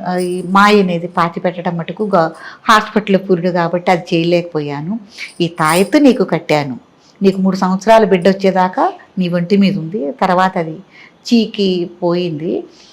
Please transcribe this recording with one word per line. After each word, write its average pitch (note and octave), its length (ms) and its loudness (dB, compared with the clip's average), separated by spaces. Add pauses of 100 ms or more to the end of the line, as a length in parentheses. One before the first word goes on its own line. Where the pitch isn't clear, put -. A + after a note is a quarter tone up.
(160)
ఈ F3+ 260 -4
మాయ G3+ 400 4
అనేది F3 240 -2
పాతి F3 340 -2
పెట్టడం F3 360 -4
మటుకు E3+ 400 -6
గ-, D#3+ 140 2 (380)
హాస్పిటల్లో G#3 500 2
పురుడు F#3 300 0
కాబట్టి F3 420 -2
అది F#3 120 2 (120)
చేయలేకపోయాను. E3 880 -2 (400)
ఈ E3+ 80 -2
తాయెత్తు E3+ 500 2
నీకు B3+ 260 4
కట్టాను, D3+ 540 -2 (440)
నీకు F#3+ 180 2
మూడు F#3+ 160 0
సంవత్సరాలు G3 500 4
బిడ్డ F#3 220 2
వచ్చేదాకా F#3+ 640 0 (260)
నీ F3+ 100 -2
ఒంటి F3 280 -2
మీద F#3+ 220 2
ఉంది, G#3+ 340 -8
తర్వాత F#3+ 460 0
అది D#3+ 180 -6 (380)
చీకి G3 760 -2 (120)
పోయింది. F3 600 -4 (280)